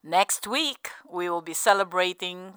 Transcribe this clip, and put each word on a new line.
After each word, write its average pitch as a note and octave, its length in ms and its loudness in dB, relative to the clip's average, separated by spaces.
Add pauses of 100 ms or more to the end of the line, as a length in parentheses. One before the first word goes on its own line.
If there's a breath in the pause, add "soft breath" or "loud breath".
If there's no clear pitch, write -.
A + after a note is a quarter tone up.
Next F3+ 440 2
week, C#4 420 -2 (180)
we F3 220 -4
will E3+ 140 -2
be E3 100 -10
celebrating F#3 1040 0